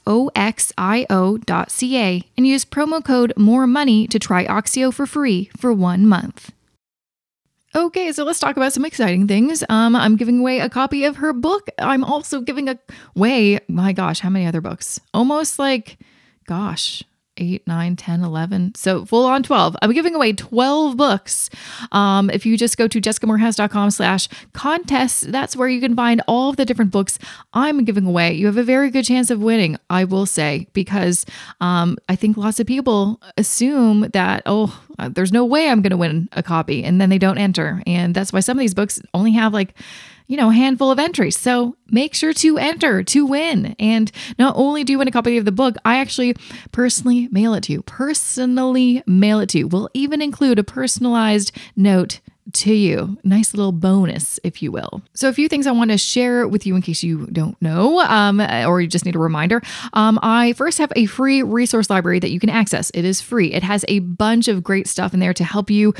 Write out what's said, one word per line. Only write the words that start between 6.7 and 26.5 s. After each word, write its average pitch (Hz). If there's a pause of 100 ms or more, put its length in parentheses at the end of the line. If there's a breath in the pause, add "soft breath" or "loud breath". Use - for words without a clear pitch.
Okay, 339
so 302
let's 320
talk 262
about 262
some 262
exciting 202
things. 240
Um, 226
I'm 214
giving 240
away 254
a 254
copy 269
of 277
her 302
book. 320
I'm 262
also 294
giving 269
a-, 247 (380 loud breath)
away, 208
my 180
gosh, 180
how 180
many 190
other 160
books? - (160)
Almost 294
like, 269 (500 soft breath)
gosh, 175 (340)
eight, 175
nine, 170
ten, 170
eleven. 175
So 185
full 233
on 262
twelve. 185
I'm 214
giving 330
away 247
twelve 269
books. 262 (420 loud breath)
Um, 196
if -
you 226
just 233
go 226
to 220
jessica 214
moorhouse 220
dot 208
com 208
slash 190 (240 loud breath)
contests, 277
that's -
where 254
you 254
can 240
find 233
all 262